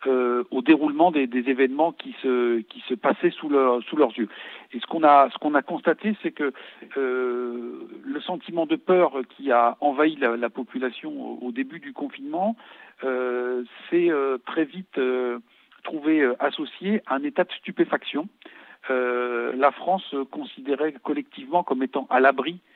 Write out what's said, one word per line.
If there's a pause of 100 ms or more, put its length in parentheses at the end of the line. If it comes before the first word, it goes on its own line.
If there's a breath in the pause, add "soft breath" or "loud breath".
euh,
au
déroulement
des,
des
événements
qui
se,
qui
se
passaient
sous
leur,
sous
leurs
yeux. (440 loud breath)
Et
ce
qu'on
a,
ce
qu'on
a
constaté,
c'est
que, (440 loud breath)
euh, (160)
le
sentiment
de
peur (240)
qui
a
envahi
la,
la
population
au,
au
début
du
confinement, (480 loud breath)
euh, (260)
s'est,
euh,
très
vite,
euh, (460 soft breath)
trouvé,
euh,
associé
à
un
état
de
stupéfaction. (600 loud breath)
Euh,
la
France, (120)
euh,
considérait (120)
collectivement
comme
étant
à
l'abri (160 soft breath)